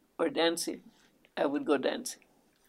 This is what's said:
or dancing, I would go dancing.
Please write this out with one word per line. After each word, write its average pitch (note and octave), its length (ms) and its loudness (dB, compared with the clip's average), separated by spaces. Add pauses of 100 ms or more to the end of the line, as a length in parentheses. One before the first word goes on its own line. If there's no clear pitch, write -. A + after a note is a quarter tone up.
(200)
or E3 100 2
dancing, E3 520 0 (540)
I E3 100 2
would C#3+ 200 -2
go D3 120 4
dancing. - 440 -4 (480)